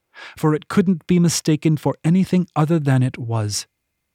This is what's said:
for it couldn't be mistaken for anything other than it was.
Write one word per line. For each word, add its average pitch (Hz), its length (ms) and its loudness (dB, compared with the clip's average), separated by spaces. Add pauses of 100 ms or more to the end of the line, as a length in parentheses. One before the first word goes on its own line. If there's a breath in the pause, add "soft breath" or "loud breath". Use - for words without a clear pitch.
(360 loud breath)
for 151 180 0
it - 140 -8
couldn't 185 380 0
be 175 120 2
mistaken 156 600 0
for - 260 -4
anything 180 500 2
other 156 240 0
than 135 240 2
it 127 140 -2
was. 113 500 -6 (480)